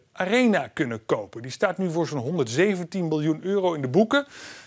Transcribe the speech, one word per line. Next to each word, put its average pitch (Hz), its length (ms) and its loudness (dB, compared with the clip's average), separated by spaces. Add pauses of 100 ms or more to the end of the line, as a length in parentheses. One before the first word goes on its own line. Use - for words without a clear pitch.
(120)
Arena 196 560 2
kunnen 117 380 -4
kopen. 113 360 -4
Die 127 100 -10
staat 185 260 0
nu 185 140 -2
voor 160 160 0
zo'n 139 120 -6
honderdzeventien 170 880 0
miljoen 156 360 0
euro 185 300 0
in 151 80 -4
de 131 60 -2
boeken. 220 400 4 (400)